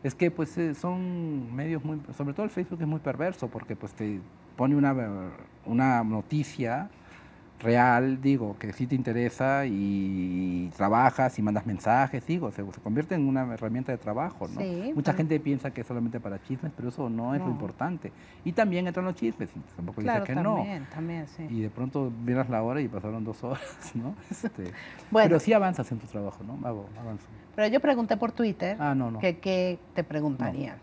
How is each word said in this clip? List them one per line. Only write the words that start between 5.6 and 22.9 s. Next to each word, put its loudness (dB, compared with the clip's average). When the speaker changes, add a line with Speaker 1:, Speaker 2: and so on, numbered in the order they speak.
Speaker 1:
una 4
noticia -2
real, 6
digo, 2
que -6
sí -2
te 0
interesa 2
y 0
trabajas 4
y 0
mandas 2
mensajes, 2
digo, 0
se, -8
se -14
convierte 0
en 4
una 2
herramienta -4
de -2
trabajo, -4
¿no? -8
Speaker 2:
Sí, -4
Speaker 1:
Mucha 2
Speaker 2:
pero 2
Speaker 1:
gente 2
piensa -2
que -8
es -6
solamente -4
para -8
chismes, -6
pero -6
eso -6
no -2
es 0
lo -4
Speaker 2:
No. -2
Speaker 1:
importante. -6
Y -2
también 2
entran -2
los -2
chismes, -4
tampoco -8
dice 0
Speaker 2:
Claro, 2
Speaker 1:
que -2
no. 2
Speaker 2:
también, -4
también, -6
sí. -12
Speaker 1:
Y -4
de -2
pronto -4
miras 2
la 2
hora 0
y -2
pasaron -4